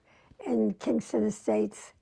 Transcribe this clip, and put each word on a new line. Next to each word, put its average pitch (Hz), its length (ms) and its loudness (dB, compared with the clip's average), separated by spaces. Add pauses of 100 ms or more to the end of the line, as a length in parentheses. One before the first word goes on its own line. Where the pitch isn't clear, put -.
(440)
in 220 300 2
Kingston 233 520 0
Estates. 214 760 -2